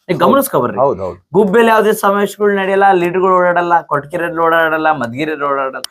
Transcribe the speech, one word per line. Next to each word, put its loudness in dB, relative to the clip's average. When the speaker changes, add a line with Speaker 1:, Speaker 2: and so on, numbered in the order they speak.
Speaker 1:
ನೀವು -2
ಗಮನಿಸ್ಕೊಬರ್ರಿ. 0
Speaker 2:
ಹೌದು, 0
ಹೌದು. -12
Speaker 1:
ಗುಬ್ಬೇಲಿ 2
ಯಾವುದೇ 2
ಸಮಾವೇಶಗಳು 0
ನಡೆಯಲ್ಲ, 2
ಲೀಡರ್ಗಳು 2
ಓಡಾಡಲ್ಲ, 2
ಕೊಟ್ಗೆರೆಯಲ್ಲಿ -6
ಓಡಾಡಲ್ಲ, 2
ಮಧುಗಿರಿಯಲ್ಲಿ -6
ಓಡಾಡಲ್ಲ. -4